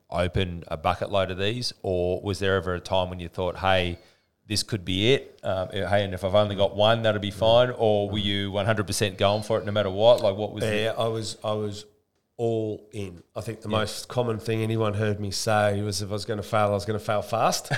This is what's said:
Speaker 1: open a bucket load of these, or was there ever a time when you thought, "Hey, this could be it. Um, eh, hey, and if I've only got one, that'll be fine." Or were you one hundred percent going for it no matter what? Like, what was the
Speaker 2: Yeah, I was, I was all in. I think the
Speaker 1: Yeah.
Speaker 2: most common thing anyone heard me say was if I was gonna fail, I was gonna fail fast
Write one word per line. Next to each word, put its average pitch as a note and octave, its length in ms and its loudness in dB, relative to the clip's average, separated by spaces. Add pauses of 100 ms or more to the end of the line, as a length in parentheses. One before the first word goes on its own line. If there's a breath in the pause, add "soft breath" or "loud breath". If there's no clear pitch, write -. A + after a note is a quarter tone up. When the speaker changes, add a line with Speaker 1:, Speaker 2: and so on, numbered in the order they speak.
Speaker 1:
open F2+ 580 -2
a E2 100 -6
bucket F#2 340 -2
load F#2+ 200 2
of F2+ 80 -6
these, A2+ 420 -4
or F2+ 400 0
was G2 180 -4
there G2 160 2
ever F#2 200 -2
a E2+ 40 -6
time F#2 300 0
when F2+ 100 -10
you F2 80 -10
thought, F2+ 300 -4
"Hey, F#2 400 2 (480 soft breath)
this G#2 160 -2
could F#2 240 -6
be G2 280 2
it. - 300 -4
Um, F#2 300 -4
eh, G2+ 140 -4
hey, G2+ 160 2
and F#2+ 100 -4
if F2+ 100 -6
I've F#2+ 120 0
only G#2 200 4
got G2 200 2
one, A2+ 260 4
that'll G#2+ 200 2
be G2+ 100 -2
fine." A#2 440 4
Or G#2 360 2
were G2+ 80 -2
you G2+ 320 -2
one G2 160 0
hundred G#2+ 180 0
percent G2 320 -2
going G#2 240 2
for A2 160 0
it F2 80 -4
no G#2 60 -4
matter G2+ 180 0
what? A2 320 6
Like, G2+ 140 4
what G#2 180 -4
was G#2+ 100 -4
the G#2+ 120 0
Speaker 2:
Yeah, A2 200 0
I A#2 120 0
was, A2 360 -4
I A2 100 -2
was G#2 320 -6 (520)
all A2+ 540 -2
in. F2+ 320 -10 (120)
I A2 60 -4
think G#2+ 200 -10
the G#2 80 -10
Speaker 1:
Yeah. G#2+ 100 2
Speaker 2:
most - 280 -4
common A#2 300 0
thing A2 240 -2
anyone A2 320 0
heard G#2 260 0
me G2+ 120 -6
say G#2 500 2
was G#2 220 -4
if F#2+ 60 -8
I G2+ 40 -4
was G2 120 -4
gonna G#2 180 -4
fail, G#2+ 240 2
I G#2 40 2
was G2+ 140 0
gonna G#2+ 140 -2
fail G#2 240 -2
fast B2+ 540 0